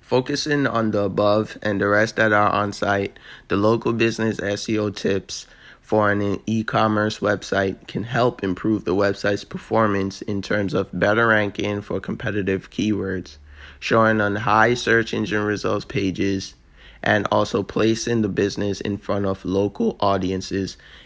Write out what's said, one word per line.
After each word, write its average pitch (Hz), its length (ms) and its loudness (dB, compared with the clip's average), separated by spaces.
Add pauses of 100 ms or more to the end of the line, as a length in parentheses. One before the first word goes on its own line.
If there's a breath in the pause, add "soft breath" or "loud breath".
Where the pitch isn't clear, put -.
Focusing 139 640 0
on 110 240 0
the 107 80 2
above 104 640 2
and 104 160 0
the 101 80 2
rest 107 300 2
that 110 160 4
are 104 180 4
on 101 220 0
site, 101 440 -2 (300 loud breath)
the - 80 0
local 113 380 2
business 113 480 0
S 101 280 -4
E 107 80 0
O 104 120 0
tips - 580 -4 (340 loud breath)
for 104 300 2
an 101 340 0
e-commerce 107 760 0
website 98 680 -2
can 95 160 -6
help 120 400 0
improve 101 400 -2
the 87 100 0
website's 101 520 0
performance 101 760 0
in 101 180 -4
terms 101 320 -2
of 98 180 -2
better 104 360 2
ranking 104 540 0
for 95 200 -6
competitive 98 680 -4
keywords, 95 680 -4 (420 loud breath)
showing 110 400 2
on 101 160 0
high 110 380 4
search 113 400 0
engine 107 300 -2
results 104 420 -2
pages, 98 680 -2 (480 loud breath)
and 104 300 0
also 104 320 0
placing 113 580 0
the 104 80 0
business 101 520 -2
in 101 160 -4
front 101 280 -4
of 95 200 -4
local 101 560 0
audiences 95 720 -2 (300 loud breath)